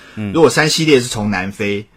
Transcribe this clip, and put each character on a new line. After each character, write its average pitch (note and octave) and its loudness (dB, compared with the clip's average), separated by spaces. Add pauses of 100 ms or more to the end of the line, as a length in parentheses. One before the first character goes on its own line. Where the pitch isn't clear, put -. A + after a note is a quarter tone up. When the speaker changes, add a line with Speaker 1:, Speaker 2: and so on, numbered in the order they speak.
(160)
Speaker 1:
嗯。 G#2 -8
Speaker 2:
如 D#3 0
果 C#3+ 6
三 D#3 0
系 D#3 -2
列 D3+ 6
是 A#2+ 0
从 G#2+ -4
南 F#2+ -6
非， G2+ -6 (100)